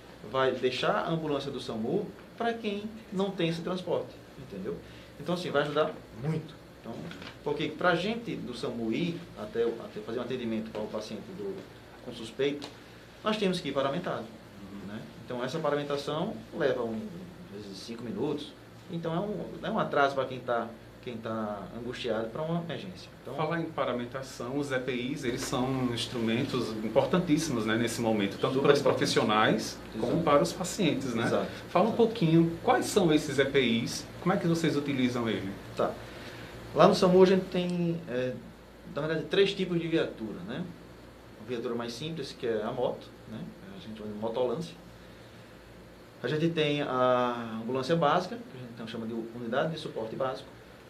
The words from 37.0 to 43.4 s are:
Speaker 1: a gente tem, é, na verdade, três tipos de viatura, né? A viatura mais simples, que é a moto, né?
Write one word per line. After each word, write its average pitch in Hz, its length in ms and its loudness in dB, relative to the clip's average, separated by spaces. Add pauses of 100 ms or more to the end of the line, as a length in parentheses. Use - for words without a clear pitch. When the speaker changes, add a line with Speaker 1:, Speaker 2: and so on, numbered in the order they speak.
Speaker 1:
a 180 40 12
gente 185 200 4
tem, 175 640 0
é, 123 260 -2 (600)
na 143 80 -2
verdade, 156 240 -2
três 190 260 6
tipos 180 280 0
de 165 80 -2
viatura, 113 580 0
né? 147 180 -6 (800)
A 110 40 -12
viatura 120 260 -2
mais 117 180 -4
simples, 156 460 -6
que 127 80 -4
é 110 160 2
a 113 80 -2
moto, - 360 -2 (240)
né? 110 80 -8 (380)